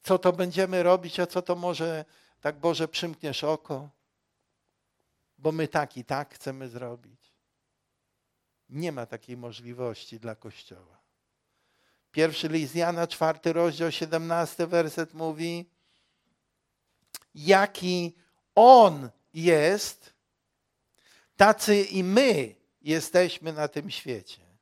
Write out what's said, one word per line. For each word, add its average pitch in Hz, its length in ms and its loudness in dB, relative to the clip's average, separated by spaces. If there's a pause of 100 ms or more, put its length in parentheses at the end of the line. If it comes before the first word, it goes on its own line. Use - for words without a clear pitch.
Co 185 160 2
to 185 140 2
będziemy 180 500 -2
robić, 175 380 0
a 175 60 0
co 180 160 -6
to 180 140 -4
może, 165 480 -6 (360)
tak 147 180 -6
Boże, 160 300 -2
przymkniesz 156 560 -8
oko, 147 460 -6 (1500)
bo 151 140 -2
my 160 160 -4
tak 151 280 -4
i 123 80 -14
tak 139 300 -8
chcemy 135 340 -14
zrobić. 120 680 -18 (1300)
Nie 160 240 -8
ma 123 140 -10
takiej 123 300 -16
możliwości 120 840 -12
dla 113 140 -14
Kościoła. 90 680 -20 (1080)
Pierwszy 156 380 -2
list 156 260 -4
Jana, 170 320 -2
czwarty 160 460 -2
rozdział, 165 400 -2
siedemnasty 165 760 -4
werset 165 480 -4
mówi: 165 560 -8 (1600)
„Jaki 185 800 0 (400)
On 202 560 10 (240)
jest, 165 800 0 (1200)
tacy 208 460 4
i 190 220 -4
my 185 500 2 (280)
jesteśmy 160 680 0
na 151 160 -6
tym 185 220 -10
świecie”. - 520 -12 (200)